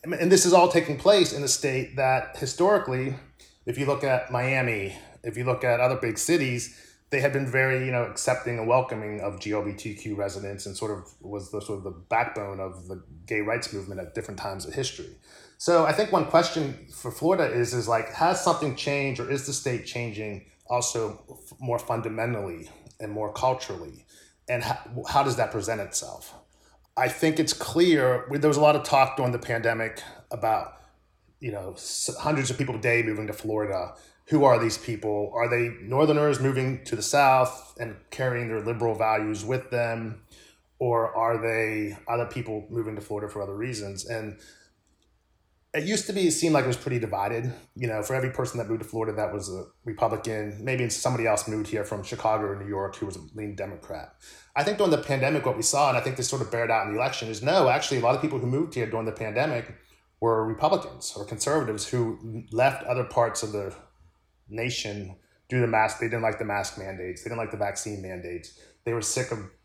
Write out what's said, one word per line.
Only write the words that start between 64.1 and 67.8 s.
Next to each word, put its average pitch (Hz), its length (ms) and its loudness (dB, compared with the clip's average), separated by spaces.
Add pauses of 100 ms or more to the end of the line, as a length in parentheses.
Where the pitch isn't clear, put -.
nation 104 680 -6 (340)
due 127 120 2
to 117 60 4
mask. 110 320 2
They 117 80 -2
didn't 113 160 -2
like 107 160 0
the 113 60 -2
mask 101 320 -4
mandates. 92 440 -10
They - 80 -10
didn't 113 100 -6
like 107 120 -6
the 107 60 -8
vaccine 101 440 -4